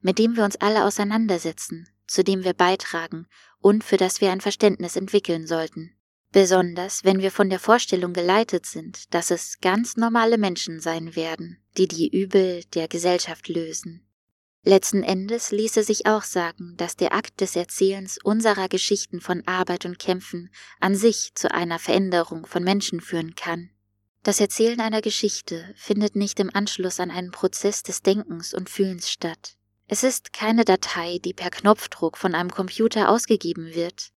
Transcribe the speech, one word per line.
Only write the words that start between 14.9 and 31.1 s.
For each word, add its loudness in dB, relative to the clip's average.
Endes -2
ließe 2
sich 0
auch 4
sagen, -6
dass -6
der 2
Akt -4
des -2
Erzählens -2
unserer 0
Geschichten -2
von -4
Arbeit -2
und -10
Kämpfen -6
an 2
sich 2
zu -2
einer -2
Veränderung 0
von -4
Menschen -2
führen -8
kann. -8
Das 0
Erzählen 2
einer 0
Geschichte -4
findet -2
nicht -2
im 2
Anschluss -4
an -4
einen -8
Prozess -2
des -10
Denkens -2
und -8
Fühlens -2
statt. -10
Es -2
ist -2
keine 2
Datei, 0